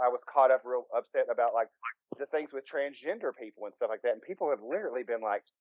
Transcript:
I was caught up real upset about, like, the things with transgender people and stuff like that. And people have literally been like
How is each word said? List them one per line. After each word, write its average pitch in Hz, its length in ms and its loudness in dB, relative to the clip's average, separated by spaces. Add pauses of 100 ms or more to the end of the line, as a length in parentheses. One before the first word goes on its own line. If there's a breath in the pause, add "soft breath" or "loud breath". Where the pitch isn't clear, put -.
I 123 60 6
was 123 140 0 (100)
caught 135 200 8
up 127 140 4
real 123 300 -4
upset 127 360 0
about, 117 220 2
like, 113 140 2 (500)
the 139 100 -8
things 151 260 -4
with 135 120 -8
transgender 143 720 -4
people 107 300 -14
and 101 100 -12
stuff 113 140 -2
like 110 140 -6
that. 120 100 4
And 110 80 -8
people 180 280 -4
have 117 140 0
literally 127 400 -4
been 117 180 -2
like 104 220 -2 (180)